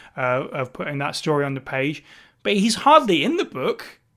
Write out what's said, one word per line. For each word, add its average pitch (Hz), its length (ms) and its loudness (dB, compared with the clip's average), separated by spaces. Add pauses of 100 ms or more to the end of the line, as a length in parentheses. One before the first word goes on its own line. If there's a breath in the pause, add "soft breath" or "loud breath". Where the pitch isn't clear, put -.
(180 loud breath)
uh, 127 340 0
of 131 220 -6
putting 147 240 -8
that 143 180 -4
story 147 300 0
on 135 80 -4
the 135 80 -6
page. 139 420 -4 (400 soft breath)
But 208 140 2
he's 220 180 2
hardly 254 480 4
in 311 140 0
the 370 80 0
book. - 560 -6 (160)